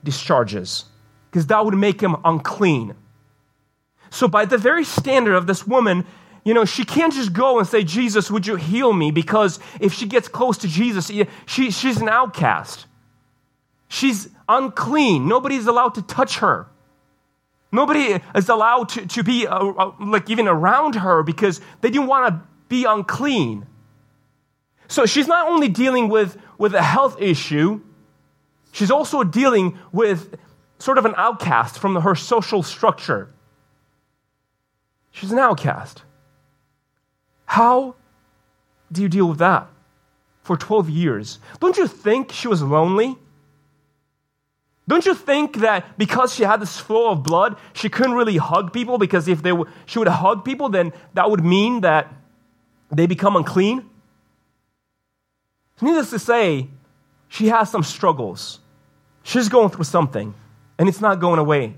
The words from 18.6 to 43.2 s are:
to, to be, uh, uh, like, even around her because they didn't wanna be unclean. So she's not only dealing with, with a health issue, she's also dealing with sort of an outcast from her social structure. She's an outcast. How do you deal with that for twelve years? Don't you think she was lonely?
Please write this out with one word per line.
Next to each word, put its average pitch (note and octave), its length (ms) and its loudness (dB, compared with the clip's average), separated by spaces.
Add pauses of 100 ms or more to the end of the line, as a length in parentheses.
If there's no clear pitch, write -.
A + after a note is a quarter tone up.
to, G3+ 180 -10
to G3 160 -4
be, A#3+ 240 0
uh, F#3 100 -2
uh, F#3+ 420 -2
like, G#3 300 -2
even A3 180 0
around G3+ 460 2
her F3+ 300 2
because E3+ 380 -2 (200)
they A#3 80 2
didn't C4+ 160 0
wanna B3+ 380 0 (260)
be B3 160 0
unclean. G#3 800 -2 (1200)
So B3 200 2
she's C#4 200 0
not E4+ 200 2
only D#4+ 200 2
dealing A#3+ 420 0
with, G#3 280 0 (220)
with G3+ 160 0
a F3 80 2
health A3 360 2
issue, F3+ 640 0 (880)
she's G#3 200 0
also C#4+ 320 0
dealing G#3 560 2 (120)
with F#3+ 460 -2 (400)
sort C4 220 2
of A3 60 0
an A3+ 120 0
outcast F3 640 0
from G3 160 -2
her F3+ 180 2
social G#3 480 -2
structure. - 720 -4 (1800)
She's G3 220 -12
an A#3+ 80 0
outcast. - 640 -2 (1400)
How B3 480 2 (960)
do F3 120 -4
you G3 40 0
deal F3+ 220 2
with D3+ 80 -4
that E3+ 300 2 (760)
for - 160 -4
twelve G#3 320 -2
years? D3 480 -4 (220)
Don't F4+ 180 2
you F4 100 2
think A#3+ 440 -2
she - 160 -8
was F#3+ 160 0
lonely? F#3 540 0 (1700)